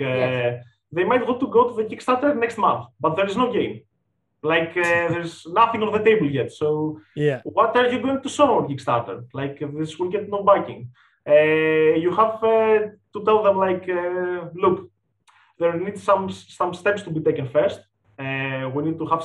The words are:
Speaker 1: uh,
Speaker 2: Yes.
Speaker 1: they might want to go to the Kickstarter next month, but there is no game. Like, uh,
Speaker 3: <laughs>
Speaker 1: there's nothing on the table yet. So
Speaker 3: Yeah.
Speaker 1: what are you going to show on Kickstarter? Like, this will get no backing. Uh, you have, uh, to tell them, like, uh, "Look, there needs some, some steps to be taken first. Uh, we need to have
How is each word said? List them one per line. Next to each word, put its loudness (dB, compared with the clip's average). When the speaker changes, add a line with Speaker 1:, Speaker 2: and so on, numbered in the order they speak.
Speaker 1:
uh, -2
Speaker 2:
Yes. -2
Speaker 1:
they 0
might 2
want -2
to -4
go 4
to -10
the 0
Kickstarter 0
next -4
month, 0
but 0
there 0
is -4
no 2
game. -2
Like, 0
uh, 0
Speaker 3:
<laughs> 0
Speaker 1:
there's -6
nothing 2
on -2
the -2
table 4
yet. -4
So 0
Speaker 3:
Yeah. 0
Speaker 1:
what 4
are 4
you -2
going -2
to -6
show 6
on -2
Kickstarter? -4
Like, -8
this -8
will -2
get -6
no -6
backing. 2
Uh, 4
you 2
have, 2
uh, 4
to -10
tell 4
them, 4
like, -2
uh, -6
"Look, 2
there 0
needs -8
some, 4
some -2
steps -2
to -10
be -4
taken -2
first. 0
Uh, -6
we -4
need -4
to -6
have -2